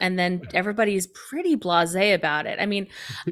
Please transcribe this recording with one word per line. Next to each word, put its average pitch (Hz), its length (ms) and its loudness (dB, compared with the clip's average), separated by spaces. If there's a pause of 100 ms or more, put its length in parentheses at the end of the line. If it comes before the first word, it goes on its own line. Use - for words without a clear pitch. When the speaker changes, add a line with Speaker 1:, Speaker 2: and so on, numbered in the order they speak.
Speaker 1:
and 185 180 0
then 180 300 0
Speaker 2:
<laughs> - 60 -10
Speaker 1:
everybody's 208 540 0
pretty 320 480 -2
blasé 180 580 2
about 151 320 0
it. - 140 -4
I 202 60 0
mean, 202 200 -2 (460)